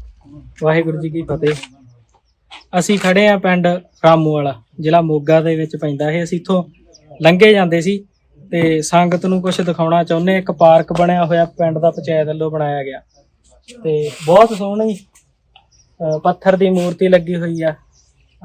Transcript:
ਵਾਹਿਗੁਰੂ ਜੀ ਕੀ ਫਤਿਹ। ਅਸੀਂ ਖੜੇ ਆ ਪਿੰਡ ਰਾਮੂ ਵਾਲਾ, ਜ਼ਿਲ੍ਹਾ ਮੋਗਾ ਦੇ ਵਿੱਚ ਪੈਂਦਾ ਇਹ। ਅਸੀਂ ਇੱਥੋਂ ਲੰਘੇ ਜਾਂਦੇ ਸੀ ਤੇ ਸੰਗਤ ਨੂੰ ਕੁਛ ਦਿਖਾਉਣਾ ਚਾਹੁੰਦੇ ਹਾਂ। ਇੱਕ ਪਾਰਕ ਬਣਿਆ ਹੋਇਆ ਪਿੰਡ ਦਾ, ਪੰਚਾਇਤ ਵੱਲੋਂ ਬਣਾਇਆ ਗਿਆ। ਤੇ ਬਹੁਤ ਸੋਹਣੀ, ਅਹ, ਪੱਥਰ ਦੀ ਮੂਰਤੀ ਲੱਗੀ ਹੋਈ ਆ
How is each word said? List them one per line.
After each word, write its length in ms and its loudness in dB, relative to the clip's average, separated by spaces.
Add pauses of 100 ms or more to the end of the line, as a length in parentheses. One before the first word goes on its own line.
(640)
ਵਾਹਿਗੁਰੂ 380 -2
ਜੀ 80 -6
ਕੀ 120 -8
ਫਤਿਹ। 340 -4 (1200)
ਅਸੀਂ 200 0
ਖੜੇ 280 2
ਆ 100 4
ਪਿੰਡ 300 0 (380)
ਰਾਮੂ 280 4
ਵਾਲਾ, 280 -4 (200)
ਜ਼ਿਲ੍ਹਾ 200 2
ਮੋਗਾ 400 2
ਦੇ 140 0
ਵਿੱਚ 200 -6
ਪੈਂਦਾ 360 -4
ਇਹ। 120 -2
ਅਸੀਂ 160 -6
ਇੱਥੋਂ 240 -2 (580)
ਲੰਘੇ 320 6
ਜਾਂਦੇ 280 2
ਸੀ 240 -4 (460)
ਤੇ 300 0
ਸੰਗਤ 440 0
ਨੂੰ 160 -2
ਕੁਛ 200 -2
ਦਿਖਾਉਣਾ 420 0
ਚਾਹੁੰਦੇ 280 0
ਹਾਂ। 80 0
ਇੱਕ 120 -4
ਪਾਰਕ 420 4
ਬਣਿਆ 320 0
ਹੋਇਆ 200 0
ਪਿੰਡ 320 -2
ਦਾ, 140 0
ਪੰਚਾਇਤ 360 -2
ਵੱਲੋਂ 240 -6
ਬਣਾਇਆ 320 -4
ਗਿਆ। 180 -14 (840)
ਤੇ 280 -4 (140)
ਬਹੁਤ 320 4
ਸੋਹਣੀ, 380 -4
ਅਹ, 1200 -12
ਪੱਥਰ 380 0
ਦੀ 120 2
ਮੂਰਤੀ 380 -2
ਲੱਗੀ 280 2
ਹੋਈ 260 -6
ਆ 120 -2 (720)